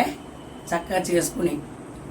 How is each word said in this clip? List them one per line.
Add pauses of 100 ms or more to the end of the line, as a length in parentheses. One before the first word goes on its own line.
(760)
చక్కగా
చేసుకుని (520)